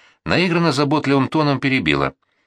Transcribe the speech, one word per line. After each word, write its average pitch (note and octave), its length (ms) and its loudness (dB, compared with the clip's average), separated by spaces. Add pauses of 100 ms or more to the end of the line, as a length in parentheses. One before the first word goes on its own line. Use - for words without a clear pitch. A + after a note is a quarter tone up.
(240)
наигранно E3+ 460 0
заботливым C#3 560 0
тоном C#3+ 320 -2
перебила: D#2+ 560 -2 (320)